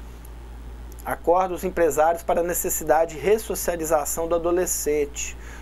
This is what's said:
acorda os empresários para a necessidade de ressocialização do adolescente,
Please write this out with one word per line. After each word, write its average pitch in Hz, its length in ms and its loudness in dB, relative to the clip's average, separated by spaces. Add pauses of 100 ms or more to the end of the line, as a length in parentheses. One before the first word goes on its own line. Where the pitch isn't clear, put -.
(1040)
acorda 175 480 2
os 175 120 -4
empresários 165 580 4
para 180 160 2
a 170 60 2
necessidade 165 720 0
de 147 40 -10
ressocialização 165 1080 0
do 165 100 2
adolescente, 170 1000 0 (260)